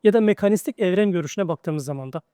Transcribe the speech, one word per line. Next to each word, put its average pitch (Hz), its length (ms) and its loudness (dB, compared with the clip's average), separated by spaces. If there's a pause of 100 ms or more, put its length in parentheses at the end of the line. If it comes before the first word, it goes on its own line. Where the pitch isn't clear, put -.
ya 208 100 6
da 226 80 4
mekanistik 208 580 0
evren 196 320 2
görüşüne 175 360 -4
baktığımız 156 380 -6
zaman 135 280 -10
da. 156 80 -8 (120)